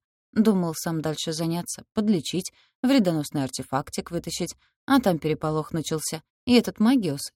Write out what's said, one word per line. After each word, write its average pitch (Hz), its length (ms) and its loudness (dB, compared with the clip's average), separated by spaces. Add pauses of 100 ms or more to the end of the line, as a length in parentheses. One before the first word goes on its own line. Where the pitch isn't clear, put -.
(340)
Думал 190 400 2
сам 160 260 -4
дальше 156 320 -4
заняться, 165 600 -4
подлечить, 196 600 0 (300)
вредоносный 170 600 2
артефактик - 680 -6
вытащить, 170 460 -6 (280)
а 269 160 4
там 185 180 2
переполох 156 540 -2
начался, 160 500 -6 (220)
и 240 100 4
этот 214 260 4
Магиус 214 560 0